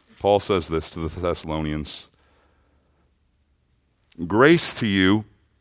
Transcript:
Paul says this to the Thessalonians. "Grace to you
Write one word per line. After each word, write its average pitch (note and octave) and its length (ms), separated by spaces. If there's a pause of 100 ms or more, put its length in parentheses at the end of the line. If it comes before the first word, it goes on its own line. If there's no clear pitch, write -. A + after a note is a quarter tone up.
(200)
Paul G2+ 180
says F#2+ 300
this D#2+ 220
to - 100
the E2 200
Thessalonians. D#2 840 (2250)
"Grace C3+ 480
to A#2+ 120
you G2 380 (360)